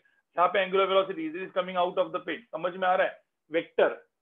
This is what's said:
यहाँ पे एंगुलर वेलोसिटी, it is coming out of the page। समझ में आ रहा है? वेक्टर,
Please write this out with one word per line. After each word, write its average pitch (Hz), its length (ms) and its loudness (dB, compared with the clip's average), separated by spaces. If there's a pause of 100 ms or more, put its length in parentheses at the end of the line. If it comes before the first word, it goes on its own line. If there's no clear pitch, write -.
(380)
यहाँ 175 100 6
पे 196 120 -2
एंगुलर 190 280 2
वेलोसिटी, 185 420 0
it 151 120 -8
is 180 160 -12
coming 185 200 -2
out 180 200 0
of 170 160 0
the 180 140 -6
page। 143 240 -8
समझ 175 240 -6
में 185 120 -2
आ 185 80 4
रहा 190 120 2
है? - 140 -14 (300)
वेक्टर, 160 460 0 (240)